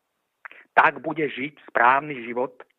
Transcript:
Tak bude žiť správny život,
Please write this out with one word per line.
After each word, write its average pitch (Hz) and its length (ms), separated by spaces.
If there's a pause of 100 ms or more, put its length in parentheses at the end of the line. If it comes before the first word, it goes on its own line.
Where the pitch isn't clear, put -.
(720)
Tak 139 300
bude 156 240
žiť 131 320 (100)
správny 131 540
život, 120 420 (140)